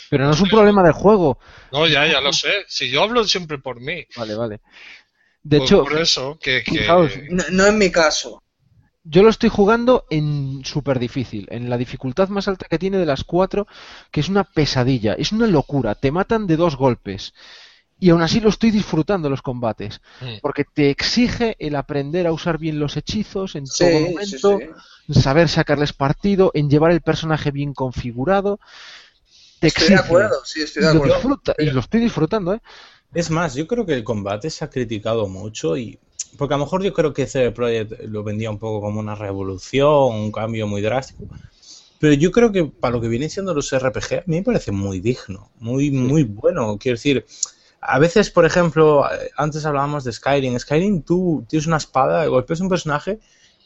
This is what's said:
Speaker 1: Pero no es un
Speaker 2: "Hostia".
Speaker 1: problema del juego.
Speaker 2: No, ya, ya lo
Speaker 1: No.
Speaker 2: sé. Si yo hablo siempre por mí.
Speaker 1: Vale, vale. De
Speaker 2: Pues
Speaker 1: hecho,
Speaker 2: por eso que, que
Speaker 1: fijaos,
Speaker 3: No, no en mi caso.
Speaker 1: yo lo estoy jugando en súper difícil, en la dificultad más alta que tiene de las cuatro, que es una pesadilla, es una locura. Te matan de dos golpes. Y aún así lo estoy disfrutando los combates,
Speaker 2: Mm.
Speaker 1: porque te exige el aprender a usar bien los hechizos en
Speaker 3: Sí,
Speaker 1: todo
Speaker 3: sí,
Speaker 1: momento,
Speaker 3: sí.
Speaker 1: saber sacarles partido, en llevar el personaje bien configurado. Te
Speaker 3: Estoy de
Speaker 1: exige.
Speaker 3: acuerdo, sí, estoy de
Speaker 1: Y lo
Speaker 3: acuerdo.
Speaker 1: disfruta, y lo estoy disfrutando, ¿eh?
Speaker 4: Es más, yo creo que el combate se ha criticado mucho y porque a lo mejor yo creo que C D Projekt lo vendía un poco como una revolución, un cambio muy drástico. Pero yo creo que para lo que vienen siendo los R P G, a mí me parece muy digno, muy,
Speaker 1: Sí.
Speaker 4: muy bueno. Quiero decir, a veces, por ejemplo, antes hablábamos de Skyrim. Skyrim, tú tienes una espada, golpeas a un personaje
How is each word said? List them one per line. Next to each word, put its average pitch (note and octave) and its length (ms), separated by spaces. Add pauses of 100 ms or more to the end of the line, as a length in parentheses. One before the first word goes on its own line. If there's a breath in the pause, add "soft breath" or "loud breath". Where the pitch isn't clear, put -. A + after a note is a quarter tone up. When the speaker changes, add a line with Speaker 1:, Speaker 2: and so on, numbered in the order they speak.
Speaker 1:
Pero C3+ 160
no C#3+ 60
es D3+ 80
un F#3 60
Speaker 2:
"Hostia". G#3 120
Speaker 1:
problema G#3 260
del E3 100
juego. F3+ 460 (340 soft breath)
Speaker 2:
No, D3+ 140
ya, D3 200
ya D3+ 140
lo C#3 80
Speaker 1:
No. C3+ 40
Speaker 2:
sé. C#3+ 200 (160)
Si C3+ 200
yo C3+ 140
hablo A#3 220
siempre D#3+ 340
por B2 240
mí. D3+ 240 (100)
Speaker 1:
Vale, A2 180
vale. G#2+ 260 (840 loud breath)
De D3 160
Speaker 2:
Pues C3+ 120
Speaker 1:
hecho, F#3+ 120
Speaker 2:
por D3+ 160
eso D3+ 420
que, B2+ 240
que - 80
Speaker 1:
fijaos, E3 400 (160)
Speaker 3:
No, F3+ 220
no F#3+ 160
en G#3 100
mi G3 160
caso. D#3 500 (600)
Speaker 1:
yo E3 180
lo A3+ 80
estoy A3+ 180
jugando A#3 640
en C#3+ 560
súper C3+ 320
difícil, A#2 520
en A#2+ 200
la A#2+ 80
dificultad C3 500
más G3 180
alta G3 220
que E3 100
tiene F#3+ 200
de F3+ 80
las C3+ 180
cuatro, F#3+ 420 (440 loud breath)
que - 100
es C#3+ 80
una G3 160
pesadilla, B2+ 720
es - 180
una A3 140
locura. C#3 480
Te - 180
matan G3+ 340
de D#3+ 100
dos D#3+ 200
golpes. A#2 560 (640 loud breath)
Y F#3 120
aún E3+ 100
así E3 200
lo G#3+ 100
estoy A3+ 200
disfrutando F3 600
los C3 100
combates, A2+ 640 (180)
Speaker 2:
Mm. A#2 220
Speaker 1:
porque C#3+ 220
te C#3+ 260
exige A3+ 680
el D3 160
aprender C#3+ 520
a E3 60
usar D#3+ 260
bien D#3 200
los D3 200
hechizos F#3+ 580
en C#3 100
Speaker 3:
Sí, D3+ 180
Speaker 1:
todo E3+ 140
Speaker 3:
sí, D#3 140
Speaker 1:
momento, G3+ 460 (480 soft breath)
Speaker 3:
sí. C#3 140
Speaker 1:
saber C#3+ 280
sacarles D3 460
partido, F#3 600
en D3 140
llevar D3+ 220
el E3+ 100
personaje D#3+ 500
bien C#3+ 220
configurado. C3+ 880 (960 loud breath)
Te E3 100
Speaker 3:
Estoy D#3+ 200
de G3 60
Speaker 1:
exige. F#3+ 120
Speaker 3:
acuerdo, E3+ 380
sí, - 180
estoy D3 200
de D#3 80
Speaker 1:
Y - 20
lo D#3+ 60
Speaker 3:
acuerdo. D3 160
Speaker 1:
disfruta, - 440
y D#3 120
lo C3 100
estoy G#3 200
disfrutando, F#3 540
¿eh? A#3 60 (540 loud breath)
Speaker 4:
Es E3 160
más, D#3+ 240
yo D3+ 120
creo A#3+ 200
que D#3+ 80
el A#2+ 100
combate G#2 460
se - 160
ha - 40
criticado A2+ 580
mucho G#2+ 500
y A2+ 200 (380)
porque C#3+ 180
a C#3 40
lo C#3+ 60
mejor F#3 200
yo G3 80
creo D#3 220
que C3 120
C - 120
D A#2+ 140
Projekt A2+ 500
lo G#2+ 200
vendía G#2+ 280
un G#2 80
poco G#2+ 240
como G#2 180
una G#2+ 140
revolución, G#2+ 1000
un G#2+ 160
cambio A2 360
muy G2+ 160
drástico. A#2+ 440 (720 loud breath)
Pero D3+ 140
yo D3 180
creo A#3 220
que F#3 140
para C3 260
lo A#2+ 80
que A2+ 80
vienen B2 220
siendo F#3+ 240
los C#3+ 180
R C3 180
P A2+ 100
G, B2+ 180
a - 80
mí D#3+ 100
me F3+ 60
parece G#3 280
muy G2 300
digno, G2+ 580
muy, B2+ 280
Speaker 1:
Sí. D3 40
Speaker 4:
muy C3+ 340
bueno. A2 540
Quiero B2 180
decir, C3 280 (560 loud breath)
a - 180
veces, E3+ 320
por E3+ 140
ejemplo, D#3 600 (340)
antes D3 260
hablábamos D3 400
de A#2+ 80
Skyrim. C3 460
Skyrim, E3+ 440
tú E3+ 460
tienes D#3 180
una E3 120
espada, D#3+ 480
golpeas C3 340
a F#3+ 40
un F#3+ 40
personaje E3 520 (460 soft breath)